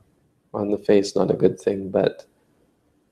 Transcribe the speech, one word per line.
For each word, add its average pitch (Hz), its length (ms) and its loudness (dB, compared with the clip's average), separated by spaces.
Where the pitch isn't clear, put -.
on 104 160 -2
the 104 80 2
face 101 380 0
not 98 160 2
a - 20 0
good 92 260 0
thing, 98 300 -4
but 95 360 -2